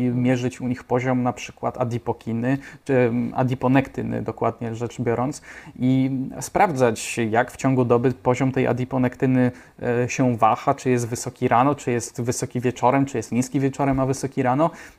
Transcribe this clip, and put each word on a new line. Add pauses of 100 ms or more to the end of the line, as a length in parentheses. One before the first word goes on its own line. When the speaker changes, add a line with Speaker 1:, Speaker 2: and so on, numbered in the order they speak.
Speaker 1:
Mhm.
Speaker 2:
mierzyć
u
nich
poziom
na
przykład
adipokiny, (260)
czy,
mm,
adiponektyny
dokładnie
rzecz
biorąc, (360)
i (300)
sprawdzać, (120)
jak
w
ciągu
doby
poziom
tej
adiponektyny, (320)
e,
się
waha,
czy
jest
wysoki
rano,
czy
jest
wysoki
wieczorem,
czy
jest
niski
wieczorem,
a
wysoki
rano. (280)